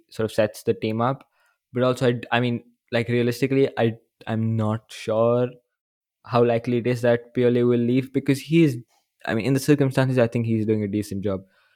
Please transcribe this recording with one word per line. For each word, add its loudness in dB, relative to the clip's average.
sort -4
of -4
sets -2
the 0
team -4
up. -4
But -2
also, 0
I, -2
I 2
mean, -2
like, -2
realistically, 0
I, 0
I'm -2
not -4
sure 0
how 2
likely 0
it -4
is -2
that 0
Pioli 2
will 4
leave 0
because 0
he's, 2
I -2
mean, -2
in 2
the 2
circumstances, 2
I 4
think -2
he's 0
doing 0
a -4
decent -6
job. -4